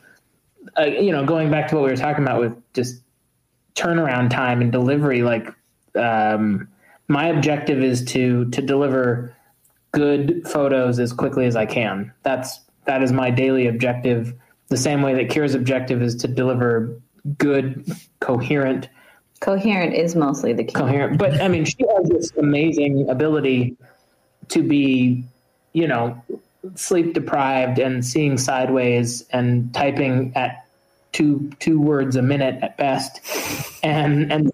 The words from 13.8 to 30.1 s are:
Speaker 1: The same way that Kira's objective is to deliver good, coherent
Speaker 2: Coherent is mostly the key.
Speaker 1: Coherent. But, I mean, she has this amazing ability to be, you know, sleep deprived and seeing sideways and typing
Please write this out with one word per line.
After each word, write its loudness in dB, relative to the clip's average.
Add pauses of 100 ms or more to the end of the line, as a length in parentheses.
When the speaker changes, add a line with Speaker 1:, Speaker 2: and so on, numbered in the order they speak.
Speaker 1:
The -2
same 0
way 0
that 0
Kira's 0
objective -2
is 0
to -4
deliver 0 (380)
good, 0 (300)
coherent -2 (520)
Speaker 2:
Coherent 0
is 0
mostly 0
the -2
key. -8
Speaker 1:
Coherent. 0
But, 2
I 2
mean, 0
she -4 (220)
has 2
this 0
amazing 2
ability 0 (720)
to 2
be, 2 (480)
you 2
know, -2 (560)
sleep 0
deprived 0
and 0
seeing 0
sideways 0
and 0
typing 0